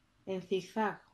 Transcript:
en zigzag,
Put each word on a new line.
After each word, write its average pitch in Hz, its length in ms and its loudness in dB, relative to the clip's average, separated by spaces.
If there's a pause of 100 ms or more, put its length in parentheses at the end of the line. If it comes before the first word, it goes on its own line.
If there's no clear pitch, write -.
(260)
en 190 160 -2
zigzag, 190 600 0 (120)